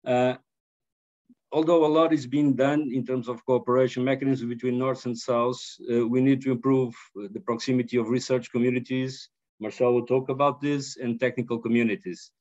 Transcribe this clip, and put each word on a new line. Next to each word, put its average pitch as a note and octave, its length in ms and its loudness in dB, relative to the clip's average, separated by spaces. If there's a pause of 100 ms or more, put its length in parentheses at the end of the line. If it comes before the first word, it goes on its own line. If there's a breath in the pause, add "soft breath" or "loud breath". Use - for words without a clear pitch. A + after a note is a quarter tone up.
Uh, B2+ 300 2 (1160)
although D#3+ 340 4
a D3+ 120 2
lot D#3+ 140 4
is C#3 140 0
being C#3+ 280 2
done C#3 380 2
in B2+ 140 -2
terms B2 220 -4
of A#2+ 160 -8
cooperation B2+ 580 2
mechanisms C3 500 0
between B2 240 -4
North B2+ 300 -2
and A#2+ 100 -4
South, A#2+ 440 -2 (320)
uh, A#2 120 2
we B2 160 2
need C3+ 220 4
to C3 80 -2
improve, B2+ 460 0 (200)
uh, G2+ 140 -12
the A2 100 -10
proximity A#2+ 560 -2
of A2 120 0
research B2 420 -2
communities. B2+ 800 -2 (320)
Marcel A#2+ 320 0
will A#2+ 140 2
talk C3 220 0
about C#3 320 0
this, C#3+ 360 -4
and A#2+ 240 -6
technical A#2+ 400 -2
communities A2+ 800 -2